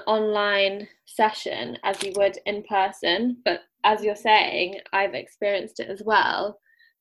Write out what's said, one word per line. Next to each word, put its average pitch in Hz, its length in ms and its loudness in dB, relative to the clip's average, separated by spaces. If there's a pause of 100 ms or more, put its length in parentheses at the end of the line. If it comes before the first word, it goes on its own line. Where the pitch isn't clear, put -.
online 208 840 0 (160)
session - 800 -2
as 196 200 -2
you 202 140 -4
would 196 280 2
in 208 180 -4
person. 196 800 0
But 175 160 -2 (240)
as 214 180 2
you're 208 120 -2
saying, 190 640 2 (100)
I've 196 220 0
experienced 202 640 -6
it - 100 -10
as 202 140 -12
well. 208 560 2 (420)